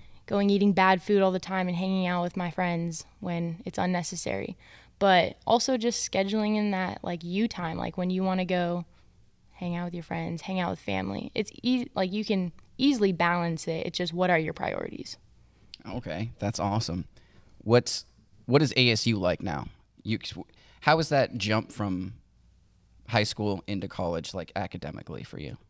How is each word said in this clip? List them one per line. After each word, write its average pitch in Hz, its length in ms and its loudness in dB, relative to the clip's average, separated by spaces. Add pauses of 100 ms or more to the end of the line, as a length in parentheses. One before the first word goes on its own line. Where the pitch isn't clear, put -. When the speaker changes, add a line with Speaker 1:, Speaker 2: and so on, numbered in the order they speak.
(260)
Speaker 1:
going 202 240 2
eating 202 240 6
bad 190 300 6
food 202 180 4
all 190 100 6
the 185 80 -2
time 190 280 -2
and 175 100 -2
hanging 190 300 0
out 175 160 0
with 180 120 -4
my 180 140 -2
friends 170 560 -2 (140)
when 170 460 -4
it's - 120 -6
unnecessary. 180 800 -2 (400)
But 185 480 4
also 247 320 4
just 233 320 -2
scheduling 208 460 0
in 208 160 0
that, 185 320 -4
like, 175 200 -6
you 190 240 0
time, 170 300 -6
like, - 200 -4
when 180 120 0
you 185 140 0
wanna 185 220 0
go 175 400 -2 (640)
hang 175 240 -6
out 175 100 -4
with 175 80 -8
your 170 100 -10
friends, 170 400 -6
hang 190 160 -4
out 180 120 -2
with 170 80 -6
family. - 560 -6
It's - 160 -2 (120)
ea-, 247 320 0
like, 185 160 -2
you 208 140 -2
can 185 260 0 (260)
easily 247 340 4
balance 170 560 0
it. 160 180 -4
It's - 120 -6
just, 175 160 -2
what 180 160 2
are 170 100 6
your 160 140 -2
priorities? - 640 -6 (680)
Speaker 2:
Okay, 101 520 -6
that's 101 200 -2
awesome. 98 460 -2 (540)
What's, - 460 2 (400)
what 135 160 6
is 135 160 2
A 123 140 8
S 107 160 2
U 110 100 2
like 87 240 2
now? 80 260 -6 (360)
You, 107 160 -2 (640)
how 156 180 6
is 156 100 -2
that 131 280 2
jump 107 340 0
from 95 420 -4 (960)
high 110 140 4
school 104 440 -2
into 98 200 -4
college, 85 460 -4
like, 87 220 -10
academically - 680 -8
for - 160 -14
you? - 180 -10 (120)